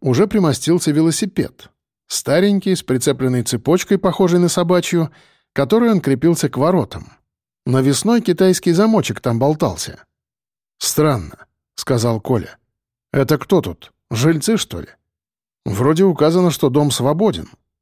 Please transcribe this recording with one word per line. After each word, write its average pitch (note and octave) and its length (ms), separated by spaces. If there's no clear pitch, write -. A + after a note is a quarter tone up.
уже C3 240
примостился E3+ 640
велосипед — D#3+ 800
Старенький, F#3+ 680
с - 60
прицепленной B2+ 600
цепочкой, F3 560
похожей F3+ 400
на F3 100
собачью, E3+ 640
которой A3 380
он F#3 100
крепился D3 480
к - 80
воротам. C#3+ 540
Навесной C#3 520
китайский F#3 500
замочек G3+ 500
там A#2 160
болтался. C3+ 640
«Странно», C3+ 640
сказал A#2 440
Коля. - 380
«Это C#3 240
кто - 240
тут? - 320
Жильцы, D#3 480
что - 240
ли?» - 60
«Вроде C3 380
указано, E3+ 460
что D3 200
дом D3 200
свободен», C#3 580